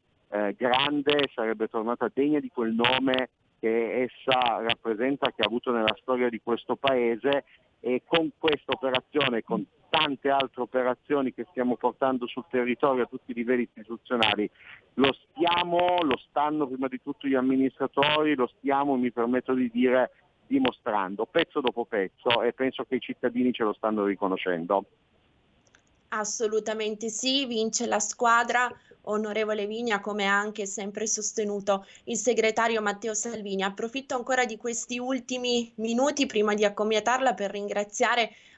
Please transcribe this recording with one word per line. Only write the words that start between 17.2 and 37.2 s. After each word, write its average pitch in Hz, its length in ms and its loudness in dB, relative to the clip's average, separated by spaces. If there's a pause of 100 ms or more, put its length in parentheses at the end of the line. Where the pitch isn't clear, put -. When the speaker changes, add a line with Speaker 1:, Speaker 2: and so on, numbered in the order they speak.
Speaker 1:
gli 135 60 0
amministratori, 135 1000 2
lo 131 120 0 (100)
stiamo, 139 380 0
mi 123 160 0
permetto 123 440 0
di 127 160 0
dire, 123 400 2 (340)
dimostrando 107 800 0
pezzo - 340 0
dopo 120 260 -2
pezzo, 110 580 0
e 120 100 2
penso 131 300 -4
che 131 120 -4
i 120 60 -2
cittadini 123 500 0
ce 117 120 -4
lo 104 100 0
stanno 107 320 0
riconoscendo. 95 800 0 (1200)
Speaker 2:
Assolutamente 214 1000 -2
sì, 262 360 0
vince 226 420 -2
la 214 120 2
squadra, 240 680 2 (340)
onorevole 214 640 -2
Vigna, 220 360 -2
come 208 260 -2
ha 196 100 4
anche 208 280 -2
sempre 208 420 -6
sostenuto 208 800 -2 (180)
il 233 140 -4
segretario 220 640 2
Matteo 208 320 -4
Salvini. 208 500 -4
Approfitto 226 520 -4
ancora 254 280 0
di 220 140 -4
questi 240 420 -6
ultimi 247 760 -2
minuti 254 500 0
prima 208 280 2
di 208 120 2
accomiatarla 220 680 2